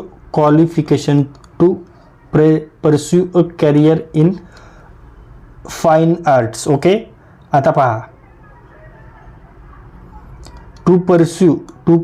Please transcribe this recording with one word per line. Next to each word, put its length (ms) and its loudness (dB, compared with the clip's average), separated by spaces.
qualification 920 0
to 100 2
pre-, 340 2
pursue 520 0
a 100 2
career 520 0
in 200 2
fine 460 0
arts. 340 -4
ओके, 260 0
आता 160 0
पहा, 380 -2
to 120 4
pursue, 460 0
to 180 2